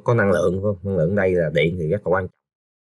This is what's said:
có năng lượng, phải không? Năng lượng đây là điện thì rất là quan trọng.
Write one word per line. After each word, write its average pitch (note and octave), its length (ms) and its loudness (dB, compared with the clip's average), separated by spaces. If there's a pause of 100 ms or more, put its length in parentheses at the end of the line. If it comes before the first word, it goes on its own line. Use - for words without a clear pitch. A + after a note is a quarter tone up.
có B2 100 2
năng G#2 180 2
lượng, F2 220 2
phải F#2+ 80 -4
không? G2+ 220 -2
Năng G2 140 -4
lượng E2+ 180 0
đây F#2+ 160 2
là E2+ 220 0
điện E2 260 0
thì D#2 80 -4
rất G2 180 -2
là E2 60 -2
quan F#2 160 0
trọng. - 120 -20 (420)